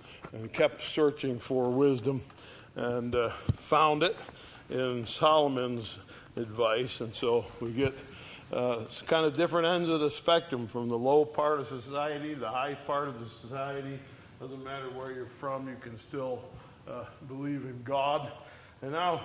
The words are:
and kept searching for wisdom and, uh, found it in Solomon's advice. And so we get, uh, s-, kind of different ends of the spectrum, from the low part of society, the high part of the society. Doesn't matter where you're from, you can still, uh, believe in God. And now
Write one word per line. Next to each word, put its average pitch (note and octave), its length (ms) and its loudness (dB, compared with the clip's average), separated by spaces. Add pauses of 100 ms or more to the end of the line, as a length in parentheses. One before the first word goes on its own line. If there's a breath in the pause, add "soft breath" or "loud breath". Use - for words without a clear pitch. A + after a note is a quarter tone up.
(320 loud breath)
and A2+ 200 -8
kept - 300 2
searching C#3+ 580 2
for B2+ 300 2
wisdom C3+ 500 4 (560 loud breath)
and, A#2+ 400 -2
uh, A#2 140 4 (260 loud breath)
found D3+ 480 4
it G3 120 2 (540 loud breath)
in B2+ 340 0
Solomon's B2+ 960 2 (380 loud breath)
advice. A2+ 640 0
And A2 120 -6
so A#2 320 2 (160)
we A#2 120 -4
get, C3+ 200 2 (600 loud breath)
uh, B2 300 0
s-, - 200 -10
kind D#3+ 240 4
of C#3+ 80 2
different E3 320 4
ends F3 220 2
of D#3+ 100 2
the D3 120 2
spectrum, D#3 580 2
from A#2+ 200 -2
the A#2 80 2
low C#3 280 6
part D3+ 340 2
of C3 80 -6
society, D3 680 -4
the A#2+ 140 -4
high C3+ 260 -2 (120)
part C#3+ 220 0
of B2 100 -8
the A#2 80 -10
society. C3+ 720 -8 (400 loud breath)
Doesn't C3 240 -10
matter C3+ 280 -8
where B2+ 200 -8
you're B2+ 160 -8 (140)
from, C3+ 280 -4
you B2+ 120 -8
can A#2 180 -12
still, C3 420 -6 (480 loud breath)
uh, A#2+ 160 -8 (220)
believe C#3 380 -4
in B2 180 -10
God. C#3 480 2 (500 loud breath)
And C3+ 120 -6
now E3 320 2